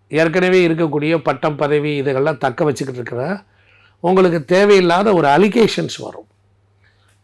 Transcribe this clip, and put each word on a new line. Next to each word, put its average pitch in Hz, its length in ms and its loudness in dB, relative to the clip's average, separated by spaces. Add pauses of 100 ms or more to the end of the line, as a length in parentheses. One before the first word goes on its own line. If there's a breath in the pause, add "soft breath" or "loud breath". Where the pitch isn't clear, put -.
ஏற்கனவே 180 600 2
இருக்கக்கூடிய 160 500 0
பட்டம், 151 380 -2
பதவி 147 460 -2
இதுகள்லாம் 139 360 -2
தக்க 131 260 -2
வச்சுக்கிட்டு 131 380 -4
இருக்கிற 127 420 -8 (560 soft breath)
உங்களுக்கு 175 460 0
தேவையில்லாத 190 680 2
ஒரு 156 140 2
அலிகேஷன்ஸ் 185 720 2
வரும், - 300 -16 (960)